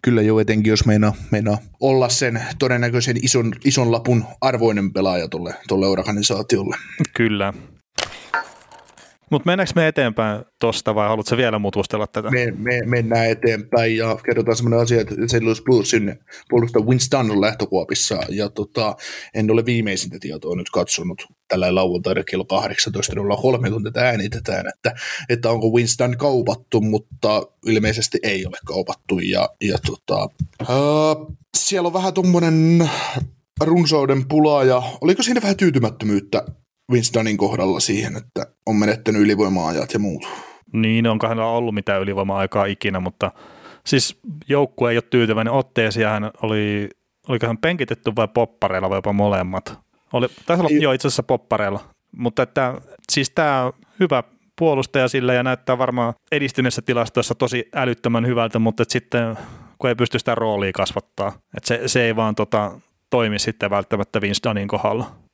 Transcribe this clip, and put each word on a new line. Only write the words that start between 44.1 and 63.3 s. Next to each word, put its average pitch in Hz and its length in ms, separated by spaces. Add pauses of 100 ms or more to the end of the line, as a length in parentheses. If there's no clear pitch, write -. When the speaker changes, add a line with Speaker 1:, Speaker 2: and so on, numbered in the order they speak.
Speaker 2:
joukkue 139 420
ei 117 60
ole 117 140
tyytyväinen 113 420
otteeseen 113 500
ja 107 80
hän 104 200 (120)
oli, 104 480 (380)
oliko 120 180
hän 113 120
penkitetty 147 580
vai 110 120
poppareilla 95 640
vai 95 80
jopa 101 140
molemmat? 95 640 (340)
Oli, 127 140 (200)
taisi 175 140
olla, 160 100
Speaker 1:
Ei. 147 120
Speaker 2:
joo, 143 100
itse 131 160
asiassa - 140
poppareilla. 104 600 (320)
Mutta 120 260
että, 127 320 (380)
siis 135 180
tää 135 420 (280)
hyvä 143 220 (360)
puolustaja 139 500
sillä 127 260
ja 123 80
näyttää 127 360
varmaan 123 360 (180)
edistyneessä 131 500
tilastoissa 117 520
tosi 123 400
älyttömän 120 520
hyvältä, 117 320
mutta 113 240
et - 80
sitten 117 460 (420)
kun 131 100
ei 120 60
pysty 117 240
sitä 117 160
roolia 104 380
kasvattaa, - 600 (240)
et - 80
se, 120 220
se 127 160
ei 113 140
vaan 110 180
tota, 104 460 (300)
toimi 110 280